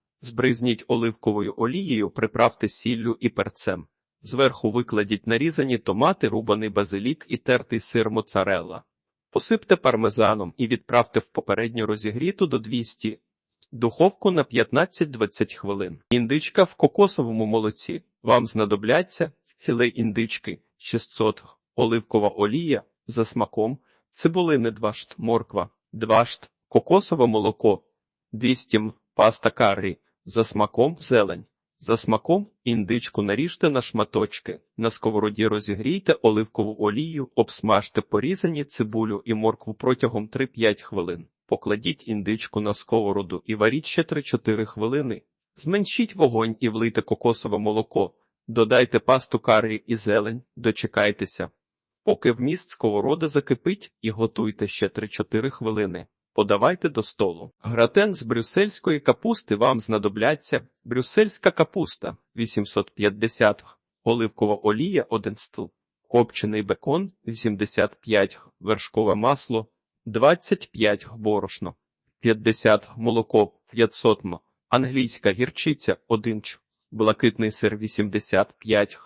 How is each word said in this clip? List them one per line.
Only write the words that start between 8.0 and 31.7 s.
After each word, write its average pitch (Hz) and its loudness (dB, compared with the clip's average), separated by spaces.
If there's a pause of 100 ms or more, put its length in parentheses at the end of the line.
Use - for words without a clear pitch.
моцарелла. 98 -2 (480)
Посипте - 2
пармезаном 107 2
і 123 -2
відправте 117 0
в - -18
попередньо 113 -2
розігріту 117 -2
до 127 -2
двісті 110 -6 (540)
духовку 143 2
на 156 2
п'ятнадцять-двадцять 120 -2
хвилин. 98 -6 (100)
Індичка 123 2
в - -4
кокосовому 120 2
молоці. 107 -2 (200)
Вам 120 4
знадобляться: 110 0 (260)
філе 120 0
індички 110 -4 (140)
шістсот - -4
г, - -20 (280)
оливкова 113 2
олія, 113 0 (240)
за 113 -2
смаком, 113 -4 (340)
цибулини 165 0
два 107 -4
шт, - -16
морква 110 -2 (240)
два 110 2
шт, - -12 (180)
кокосове 165 4
молоко 107 2 (500)
двісті 123 -2
м, 110 0 (220)
паста - 4
каррі, 98 0 (260)
за 110 0
смаком, 117 0
зелень. 101 0 (340)